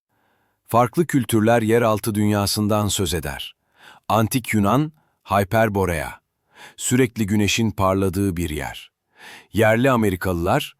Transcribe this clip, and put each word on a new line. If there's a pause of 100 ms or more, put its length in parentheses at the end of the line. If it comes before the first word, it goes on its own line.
(680)
Farklı
kültürler
yeraltı
dünyasından
söz
eder. (520)
Antik
Yunan, (320)
Hyperborea, (560)
sürekli
güneşin
parladığı
bir
yer. (600)
Yerli
Amerikalılar,